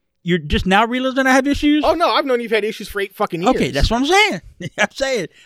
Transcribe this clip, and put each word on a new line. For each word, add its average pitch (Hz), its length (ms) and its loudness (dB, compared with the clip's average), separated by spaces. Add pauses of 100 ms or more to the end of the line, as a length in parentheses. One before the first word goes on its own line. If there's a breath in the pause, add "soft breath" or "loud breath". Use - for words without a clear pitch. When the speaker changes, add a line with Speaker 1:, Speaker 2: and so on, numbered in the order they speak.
(220)
Speaker 1:
you're 175 160 0
just 151 280 -2
now 202 200 4
realizing 254 400 -2
I 262 60 4
have 269 140 4
issues? 294 380 2
Speaker 2:
Oh, 311 100 2
no, 330 160 0
I've 320 140 0
known 254 160 0
you've 226 120 -4
had 208 120 0
issues 214 240 -6
for 202 120 -6
eight 202 140 -6
fucking 180 280 -4
years. 247 120 2
Speaker 1:
Okay, 151 160 0
that's 139 200 0
what 226 80 0
I'm 269 80 0
saying. 381 340 2 (200)
<laughs> - 180 -12
I'm 208 140 0
saying 262 340 -4 (200 loud breath)